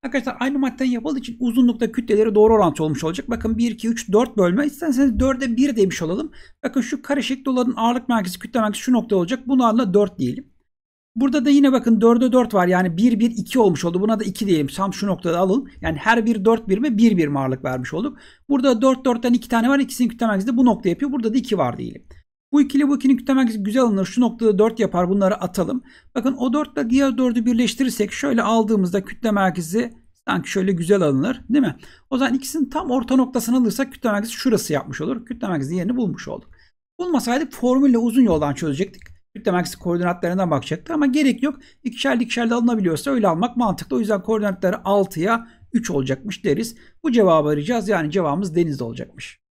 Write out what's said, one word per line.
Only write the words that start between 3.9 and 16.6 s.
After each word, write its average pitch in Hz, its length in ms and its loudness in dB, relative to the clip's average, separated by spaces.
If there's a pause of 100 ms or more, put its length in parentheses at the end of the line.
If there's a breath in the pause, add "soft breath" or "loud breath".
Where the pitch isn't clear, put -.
dört 247 260 2
bölme. 190 280 2
İsterseniz 277 540 0
dörde 254 380 0
bir 269 180 2
demiş 190 260 0
olalım. 196 300 -4 (320 soft breath)
Bakın 262 180 -2
şu - 200 -6
kare 285 200 -2
şekli 262 280 -4
olanın 247 260 0
ağırlık 240 340 -2
merkezi, 214 300 -2
kütle - 220 -4
merkezi 208 220 -4
şu 254 100 0
nokta 226 220 0
olacak. 185 320 -2
Bunlarla 240 460 2
dört 202 260 2
diyelim. 135 320 -6 (640)
Burada 254 300 0
da 294 40 2
yine 277 220 6
bakın 233 300 2
dörde 233 300 4
dört 247 220 2
var. 180 140 4
Yani 180 300 2
bir, 233 220 4
bir, 233 120 2
iki - 280 -4
olmuş 180 260 2
oldu. 170 160 -2
Buna 220 180 0
da 214 40 -6
iki 196 240 -6
diyelim. 156 200 2
Tam 190 260 -4
şu - 140 -6
noktada 175 320 -2
alın. 190 300 0 (120)
Yani 160 160 -4
her 226 280 2
bir 214 200 0
dört 226 240 2